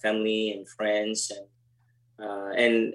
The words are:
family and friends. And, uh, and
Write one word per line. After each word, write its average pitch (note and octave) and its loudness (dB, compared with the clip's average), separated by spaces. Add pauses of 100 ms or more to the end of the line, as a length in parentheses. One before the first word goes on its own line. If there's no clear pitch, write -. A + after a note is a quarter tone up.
family A2 0
and G2 -10
friends. G#2+ -2
And, G2+ -12 (800)
uh, G2 -6
and A#2 4